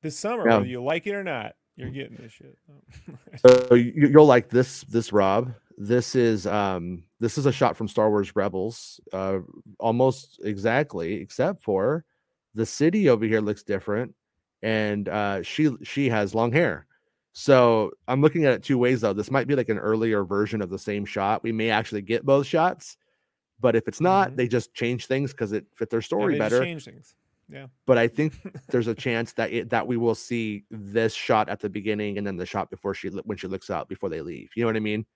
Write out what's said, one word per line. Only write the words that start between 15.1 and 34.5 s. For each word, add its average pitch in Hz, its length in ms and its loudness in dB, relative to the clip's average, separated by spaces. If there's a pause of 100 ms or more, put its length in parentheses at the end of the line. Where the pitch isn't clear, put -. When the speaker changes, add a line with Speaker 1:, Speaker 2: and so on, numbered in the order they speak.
Speaker 2:
she, 151 300 0 (100)
she 139 280 -2
has 104 260 0
long 113 160 2
hair. 131 340 0 (460)
So 120 600 4 (160)
I'm 131 140 0
looking 156 240 4
at 131 80 6
it 101 100 -2
two 135 140 0
ways, 120 240 2
though. 104 120 0
This 101 180 -4
might 131 160 0
be, 143 80 0
like, 123 140 -2
an 104 100 0
earlier 110 440 0
version 101 380 -2
of 90 80 -6
the 95 80 -8
same 101 280 -6
shot. 101 380 -2
We 113 80 -4
may 110 200 -2
actually 107 320 -2
get 110 200 -2
both 139 220 4
shots, - 520 -2 (600)
but 117 160 4
if 110 120 0
it's 107 140 -10
not, 185 260 2
Speaker 1:
Mm-hmm. 131 80 -10
Speaker 2:
they 127 120 0
just 117 280 -2
change 123 320 -4
things 135 260 -2
'cause 104 200 -6
it 107 200 -4
fit - 160 -8
their 113 120 -2
Speaker 1:
Yeah, - 40 -12
Speaker 2:
story 196 280 0
Speaker 1:
they - 60 -2
just 107 120 0
Speaker 2:
better. 123 120 2
Speaker 1:
change 165 220 -8
things. - 300 -20 (340)
Yeah. 135 180 -18 (200)
Speaker 2:
But 127 100 6
I 117 100 4
think 147 360 -2
Speaker 1:
<laughs> - 260 -18
Speaker 2:
there's 120 180 0
a 117 80 -4
chance 117 380 -4
that 107 180 -4
it, 113 200 -6
that 113 160 -2
we 120 100 -4
will 113 180 0
see 107 540 -8
this 110 460 -2
shot 107 340 0
at 104 100 -8
the 104 100 -6
beginning 104 500 -6
and 104 80 -6
then 95 100 -6
the 90 80 -6
shot 95 240 -6
before 98 240 -8
she, 92 160 -8
when 98 280 -10
she 95 100 -12
looks 95 240 -12
up 80 180 -8
before 95 200 -8
they 80 120 -8
leave. 71 340 -14